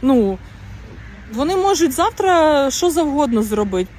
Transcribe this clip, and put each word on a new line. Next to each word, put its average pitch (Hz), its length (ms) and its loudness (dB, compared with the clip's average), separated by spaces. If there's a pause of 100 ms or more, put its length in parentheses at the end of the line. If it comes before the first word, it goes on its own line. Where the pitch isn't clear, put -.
ну, 226 360 2 (960)
вони 294 220 -2
можуть 370 380 2
завтра 320 760 2
що 349 180 0
завгодно 285 540 0
зробити. 202 560 -2